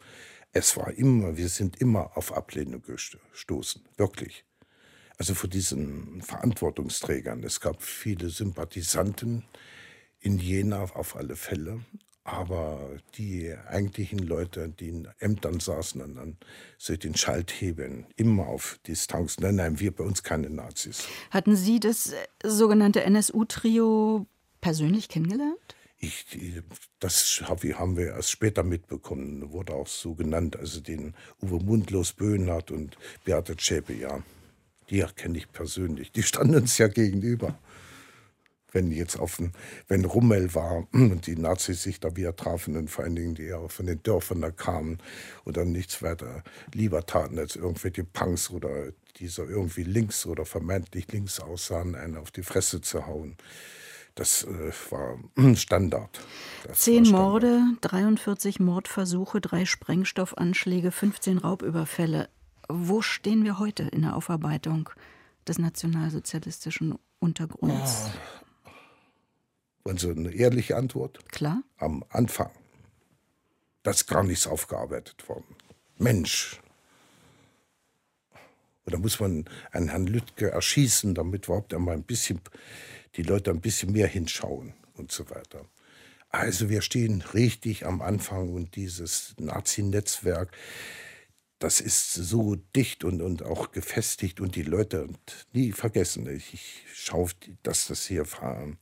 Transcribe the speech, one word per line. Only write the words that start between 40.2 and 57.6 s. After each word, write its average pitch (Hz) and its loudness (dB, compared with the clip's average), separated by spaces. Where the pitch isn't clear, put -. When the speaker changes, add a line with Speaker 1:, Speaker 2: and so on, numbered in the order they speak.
Speaker 1:
war 85 -2
<clears throat> - -4
und 104 6
die 85 -2
Nazis 85 0
sich 90 -6
da 85 -2
wieder 85 -4
trafen 85 -4
und 78 -4
vor - -6
allen 85 -2
Dingen 85 -2
die 80 -8
ja 82 -8
von - -8
den 85 -2
Dörfern 90 0
da 78 -2
kamen 82 -4
und - -6
dann 87 2
nichts 87 -4
weiter 78 -6
lieber 101 2
taten, 78 0
als 76 -4
irgendwelche 87 -4
Punks - 0
oder 69 -6
die 90 -12
so 85 -8
irgendwie 90 -2
links 101 0
oder 80 -4
vermeintlich 90 -4
links 98 -4
aussahen, 87 -4
einen 80 -8
auf 76 -14
die 92 -8
Fresse - 0
zu - -4
hauen. 78 -8
Das, - 0
äh, 80 -6
war 64 -6
<clears throat> 127 10
Standard. 90 2
Das - -12
war - -12
Speaker 2:
Zehn 233 10
Speaker 1:
Standard. 190 10
Speaker 2:
Morde, 240 6